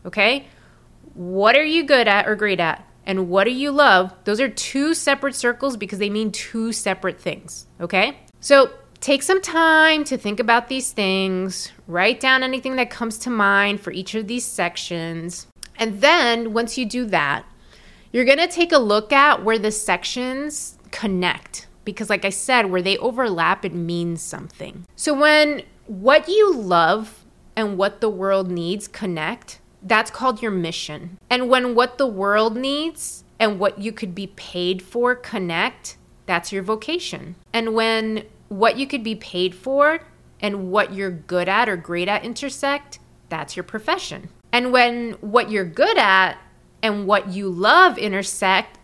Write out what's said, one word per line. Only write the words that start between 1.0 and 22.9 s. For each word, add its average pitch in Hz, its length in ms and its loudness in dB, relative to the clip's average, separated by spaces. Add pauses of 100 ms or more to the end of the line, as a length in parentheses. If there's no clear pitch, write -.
What 190 420 2
are 302 80 4
you 311 200 0
good 262 240 4
at 202 200 2
or 214 80 0
great 196 240 -2
at? - 280 -2 (200)
And 190 220 -2
what 190 160 2
do 247 60 0
you 277 200 -4
love, 202 420 4 (120)
those 208 160 -2
are 262 80 0
two 285 440 -2
separate 277 400 -2
circles 240 440 -2
because 202 200 -10
they 208 120 -2
mean 214 220 -2
two 226 420 -6
separate 190 460 -4
things, - 460 -10 (140)
okay? 202 400 -2 (220)
So 277 280 8 (300)
take 277 240 0
some 381 180 2
time 320 640 4
to 262 140 -4
think 208 220 -4
about 233 280 2
these 262 240 -6
things, 190 800 -2 (160)
write 185 320 0
down 262 240 2
anything 262 320 -4
that 247 140 -2
comes 233 300 -8
to 254 100 -8
mind 202 500 2
for 202 120 -10
each 185 220 -8
of 220 140 -6
these 240 180 -6
sections. 170 1040 -6 (300)
And 214 240 -4
then 233 520 2
once 233 240 -4
you 254 80 -4
do 240 200 -6
that, 151 400 -2 (680)
you're 240 140 0
gonna 285 220 4
take 339 260 0
a 302 40 8
look 214 360 2
at 277 300 4
where 220 140 2
the 214 140 -2
sections 254 1040 -6 (140)
connect. - 760 -4 (180)
Because 208 240 -8
like 202 160 -2
I 202 40 0
said, 214 400 0
where 180 120 0
they 190 160 0